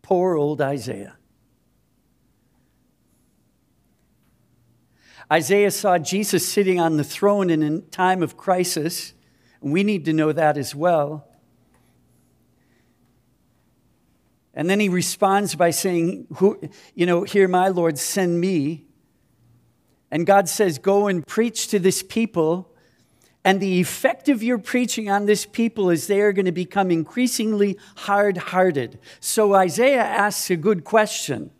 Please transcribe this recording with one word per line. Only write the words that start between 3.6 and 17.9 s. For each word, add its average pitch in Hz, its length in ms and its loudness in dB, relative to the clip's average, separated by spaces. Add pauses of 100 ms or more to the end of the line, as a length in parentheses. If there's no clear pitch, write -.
Isaiah 185 380 2
saw 180 280 0
Jesus 190 480 -2
sitting 185 320 0
on 160 200 2
the 143 60 0
throne 202 440 0
in 160 140 2
a 156 180 -2
time 185 420 0
of - 140 -4
crisis. 180 760 -4 (480)
And 139 100 -4
we 190 100 2
need 202 220 -2
to 156 80 -2
know 156 200 0
that 151 260 0
as 139 160 -8
well. 151 520 -2 (3250)
And 151 140 -4
then 202 120 0
he 208 100 2
responds 190 640 0
by 170 160 2
saying, 175 560 -2 (100)
"Who, 202 240 2 (340)
you 170 120 0
know, 175 160 2
'Here, 196 260 4
my 180 200 2
Lord, 170 300 0